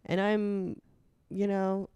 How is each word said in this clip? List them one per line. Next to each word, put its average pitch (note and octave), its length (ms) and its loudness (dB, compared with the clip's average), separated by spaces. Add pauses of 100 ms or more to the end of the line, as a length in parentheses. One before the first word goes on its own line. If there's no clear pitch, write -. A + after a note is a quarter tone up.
And F3+ 140 0
I'm, G3+ 600 0 (500)
you G3+ 180 0
know, F#3+ 480 0